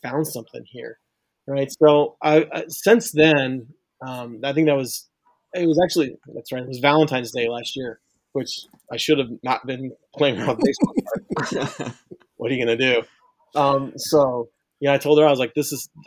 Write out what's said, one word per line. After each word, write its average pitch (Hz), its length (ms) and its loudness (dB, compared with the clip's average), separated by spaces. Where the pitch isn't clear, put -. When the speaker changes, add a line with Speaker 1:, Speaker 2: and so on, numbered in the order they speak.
Speaker 1:
found 143 240 -2
something 120 400 -12
here." 117 320 -16
Right. 139 240 -2
So 147 400 6
I, 156 320 4
I, - 140 -6
since - 460 2
then, 135 560 2
um, 120 380 -12
I 139 100 -2
think 156 140 2
that 143 100 4
was, 131 320 -6
it 175 140 0
was 156 140 4
actually, 170 340 0
that's - 160 -14
right, 127 140 -8
it 127 40 -14
was 127 120 -10
Valentine's 139 500 2
Day 120 180 -2
last 120 280 -8
year, 123 240 -12
which - 260 -8
I 117 40 -10
should 147 220 0
have 123 120 -2
not 127 240 -2
been 131 240 -8
playing 135 240 0
around 123 160 -2
with - 80 -2
baseball - 300 0
cards. 131 460 -6
Speaker 2:
<laughs> - 40 -20
Speaker 1:
What 117 140 -4
are - 20 -2
you 123 100 -2
gonna 117 120 0
do? 123 260 2
Um, 139 400 0
so, 127 540 0
yeah, 139 160 0
I 135 40 2
told 147 200 4
her, 151 80 8
I 147 40 6
was 131 100 2
like, 120 140 -4
"This 147 180 -2
is, - 160 -10